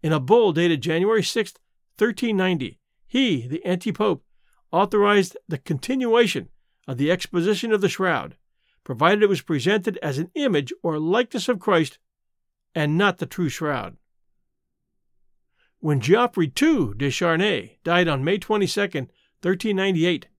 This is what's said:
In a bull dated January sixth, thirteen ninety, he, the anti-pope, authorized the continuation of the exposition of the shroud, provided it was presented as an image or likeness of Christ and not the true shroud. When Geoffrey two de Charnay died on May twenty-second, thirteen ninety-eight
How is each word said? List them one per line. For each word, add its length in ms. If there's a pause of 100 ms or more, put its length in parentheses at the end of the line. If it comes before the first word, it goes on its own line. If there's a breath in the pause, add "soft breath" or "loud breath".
In 100
a 80
bull 320
dated 300
January 420
sixth, 360 (380)
thirteen 380
ninety, 440 (260)
he, 420
the 180
anti-pope, 580 (480)
authorized 680 (100)
the 100
continuation 920 (380)
of 100
the 140
exposition 600
of 100
the 80
shroud, 460 (480)
provided 380
it 80
was 120
presented 560
as 200
an 160
image 480
or 160
likeness 500
of 120
Christ 400 (760)
and 240
not 220
the 60
true 240
shroud. 480 (1800)
When 220
Geoffrey 460
two 480
de 140
Charnay 720
died 240
on 160
May 140
twenty-second, 720 (300)
thirteen 340
ninety-eight 520 (120)